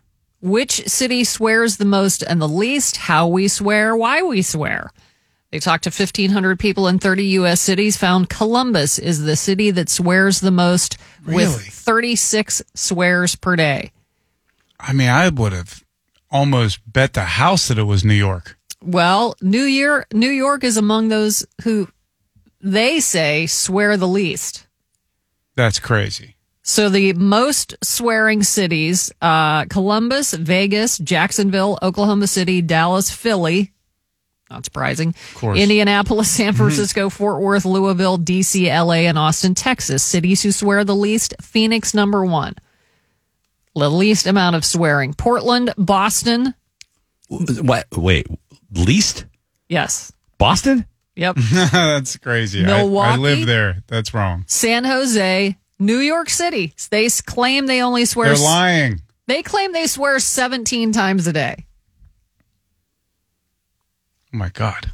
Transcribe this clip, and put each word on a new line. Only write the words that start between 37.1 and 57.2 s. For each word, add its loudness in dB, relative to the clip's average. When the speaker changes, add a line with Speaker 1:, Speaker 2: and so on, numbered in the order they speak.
Speaker 1:
Worth, 2
Louisville, 2
D 0
C, 2
L 2
A, 2
and 2
Austin, 2
Texas. -2
Cities 0
who 0
swear 0
the 0
least: 0
Phoenix, -2
number 0
one. -2
The 0
least 2
amount 2
of -2
swearing. 0
Portland, 0
Boston. 0
Speaker 3:
What? -4
Wait, 0
least? 0
Speaker 1:
Yes. -4
Speaker 3:
Boston? 2
Speaker 1:
Yep. -2
Speaker 2:
<laughs> 0
That's 0
crazy. -2
I, 2
I 4
Speaker 1:
Milwaukee. 2
Speaker 2:
live 0
there. 0
That's -6
wrong. -4
Speaker 1:
San -2
Jose. 0
New 2
York -2
City, -4
they 2
s-, -2